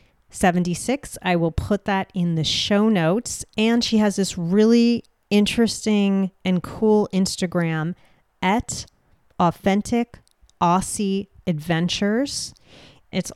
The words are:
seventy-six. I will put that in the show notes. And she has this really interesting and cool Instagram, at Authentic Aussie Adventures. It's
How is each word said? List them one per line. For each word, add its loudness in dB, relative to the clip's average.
seventy-six. -2
I 0
will 0
put -2
that -2
in 0
the 0
show 0
notes. 0
And 2
she 0
has 2
this -2
really 4
interesting 2
and 0
cool 2
Instagram, -2
at -2
Authentic -2
Aussie 0
Adventures. -2
It's -6